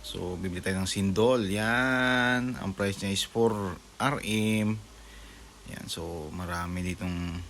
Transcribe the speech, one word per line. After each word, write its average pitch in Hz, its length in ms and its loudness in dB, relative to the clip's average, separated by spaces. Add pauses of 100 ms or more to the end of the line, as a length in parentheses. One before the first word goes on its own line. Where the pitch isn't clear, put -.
So, 90 320 -4
bibili 90 240 -4
tayo 95 240 0
ng 92 60 -2
Sindol. 104 580 4
Yan. 123 1120 2
Ang 95 160 -4
price 98 240 0
niya 101 80 -2
is 98 160 0
four 104 560 2 (160)
R 135 240 0
M. 107 560 2 (960)
Yan. - 160 -12
So, 82 480 -6
marami 87 480 -4
ditong 87 640 -2